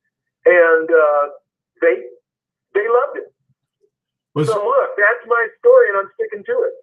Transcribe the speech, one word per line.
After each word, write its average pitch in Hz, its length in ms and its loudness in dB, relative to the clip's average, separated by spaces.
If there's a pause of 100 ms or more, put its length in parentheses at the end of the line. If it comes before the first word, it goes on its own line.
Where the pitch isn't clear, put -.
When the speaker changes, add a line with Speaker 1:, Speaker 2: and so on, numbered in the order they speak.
(460)
Speaker 1:
and, 165 460 2
uh, 147 340 2 (560)
they, - 240 -2 (680)
they 196 120 -2
loved 247 300 -2
it. - 160 -16 (1000)
Speaker 2:
Was 151 140 -4
Speaker 1:
So 208 160 -2
look, 247 320 -2
that's 214 320 -2
my 226 200 -2 (120)
story, 240 300 4
and 196 80 -4
I'm 196 160 -6
sticking 208 320 -10
to 233 60 -10 (100)
it. - 220 -4